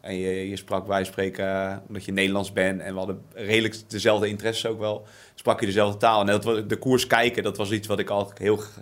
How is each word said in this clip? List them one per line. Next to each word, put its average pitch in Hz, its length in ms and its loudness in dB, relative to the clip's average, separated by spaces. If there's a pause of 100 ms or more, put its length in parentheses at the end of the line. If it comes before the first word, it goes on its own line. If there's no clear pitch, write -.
En 98 140 -8
je, 95 340 -4
je 98 80 -6
sprak 95 300 -6
bij 98 160 2
spreken, 95 420 -4 (240)
eh, 98 60 -8 (120)
omdat 101 180 -12
je 104 60 -6
Nederlands 98 420 0
bent. 95 280 0
En 90 120 -8
we 95 40 -8
hadden 95 260 -6 (100)
redelijk 110 560 0
dezelfde 104 380 2
interesses 113 440 -2
ook 107 80 -6
wel. 107 260 -4 (300)
Sprak 110 240 2
je 117 60 -2
dezelfde 101 320 2
taal. 110 240 6
En 101 60 2
dat 101 160 2
wa-, 110 240 0
de 107 100 -2
koers 127 300 2
kijken, 120 360 4
dat 92 140 -4
was 104 140 -4
iets 107 160 -2
wat 104 120 0
ik 98 100 -2
al 101 280 -2
heel 104 200 2
g-, - 240 -12